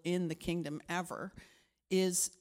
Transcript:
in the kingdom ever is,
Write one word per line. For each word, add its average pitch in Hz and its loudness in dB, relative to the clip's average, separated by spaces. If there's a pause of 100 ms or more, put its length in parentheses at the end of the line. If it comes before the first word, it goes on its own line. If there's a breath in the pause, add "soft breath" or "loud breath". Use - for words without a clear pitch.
in 175 2
the 160 -2
kingdom 160 -2
ever 180 -4 (600 loud breath)
is, 185 4